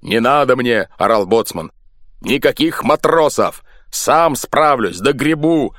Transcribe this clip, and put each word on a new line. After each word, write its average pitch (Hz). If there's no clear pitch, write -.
"Не 110
надо 127
мне!" — 120
орал 104
боцман. 92
"Никаких 143
матросов! 147
Сам 156
справлюсь, 123
догребу! 147